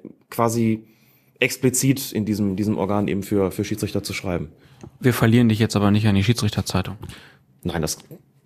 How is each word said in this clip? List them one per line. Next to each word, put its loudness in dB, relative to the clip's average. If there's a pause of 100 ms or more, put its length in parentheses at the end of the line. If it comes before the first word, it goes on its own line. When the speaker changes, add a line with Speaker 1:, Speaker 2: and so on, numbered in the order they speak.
(300)
Speaker 1:
quasi 0 (540)
explizit 0
in -2
diesem, 0
diesem 0
Organ 0
eben -2
für, 0
für -4
Schiedsrichter -4
zu -8
schreiben. -6 (480)
Speaker 2:
Wir 2
verlieren 4
dich 2
jetzt 0
aber 4
nicht 4
an 4
die 4
Schiedsrichterzeitung. -2 (680)
Speaker 1:
Nein, -4
das, -4 (480)